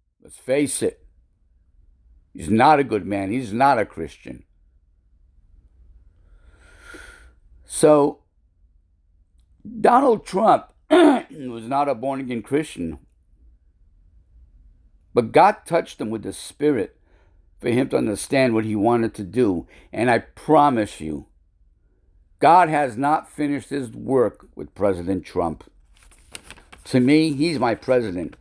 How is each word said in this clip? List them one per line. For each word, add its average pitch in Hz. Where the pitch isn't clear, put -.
let's -
face 135
it, -
he's 78
not 135
a 139
good 110
man. 98
He's 120
not 131
a 104
Christian. -
So, 151
Donald 214
Trump 190
<clears throat> -
was 190
not 139
a 135
born-again 127
Christian. 104
But 113
God 185
touched -
him 113
with 110
the 98
Spirit -
for -
him 120
to 135
understand 123
what 110
he 107
wanted 113
to 107
do. 95
And 120
I 120
promise 143
you, 78
God 165
has 147
not 143
finished 143
his 135
work 117
with -
President 90
Trump. 85
To -
me, 151
he's 147
my 117
president. 104